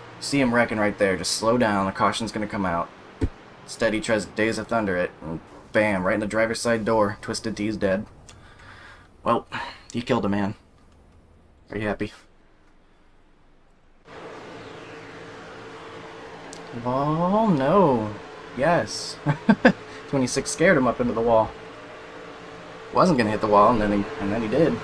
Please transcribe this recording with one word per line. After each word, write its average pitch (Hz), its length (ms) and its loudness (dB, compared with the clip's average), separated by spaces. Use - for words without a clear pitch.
See 143 200 0
him 120 140 4
wrecking 113 240 2
right 104 180 0
there. 95 200 4
Just 85 160 -4
slow 113 260 2
down. 104 280 2
The 95 60 -2
caution's 104 380 0
gonna 107 160 -4
come 101 200 -2
out. 85 220 -2
Instead, 110 300 0
he 110 60 0
tries 107 260 0
to 82 60 -14
Days 107 260 0
of 107 100 -8
Thunder 104 280 0
it. 90 140 0
And 80 180 -8
bam, 104 320 2
right 101 100 2
in 104 60 0
the 107 60 -2
driver's 110 340 0
side 117 240 0
door. 104 360 2
Twisted 110 360 -6
Tea's 104 200 -2
dead. 98 300 0
Well, 120 220 0
you 120 100 -4
killed 117 220 0
a 104 40 0
man. 101 260 0
Are 101 80 -8
you 110 80 -4
happy? 101 260 -4
Wall? 165 640 2
No. 135 680 4
Yes. 139 600 0
<laughs> - 460 2
Twenty-six 131 420 0
scared 170 260 4
him 127 100 4
up 117 140 2
into 120 120 0
the 113 80 -2
wall. 113 300 4
Wasn't 147 260 6
gonna 107 120 2
hit 107 100 -2
the 110 60 0
wall, 104 240 8
and 117 100 4
then 104 120 2
he, 101 120 2
and 101 120 -2
then 117 100 -2
he 110 60 -2
did. 127 360 4